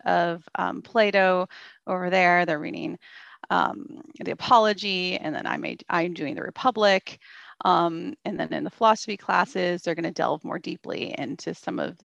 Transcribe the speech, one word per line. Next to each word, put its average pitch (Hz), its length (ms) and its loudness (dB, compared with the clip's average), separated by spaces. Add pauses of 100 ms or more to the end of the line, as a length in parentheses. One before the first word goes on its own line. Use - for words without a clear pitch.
of, 170 400 0 (120)
um, - 240 -4
Plato 190 640 4 (400)
over 180 240 -2
there. 175 340 4
They're 156 140 0
reading, 170 400 -8 (500)
um, - 540 -2 (200)
the - 60 -4
Apology, 196 880 2
and 156 160 -6
then - 140 -6
I - 100 -2
may, - 200 -8 (120)
I'm 175 240 0
doing 151 220 -6
the - 80 -8
Republic, 208 720 2 (460)
um, 170 500 2 (120)
and 202 140 -4
then 160 140 -4
in 147 100 -4
the 175 60 -4
philosophy 220 480 2
classes, 180 640 0
they're 165 140 -2
gonna 165 160 -4
delve 156 320 0
more - 160 -6
deeply - 580 -8
into 165 380 -8
some - 240 -8
of 175 260 -6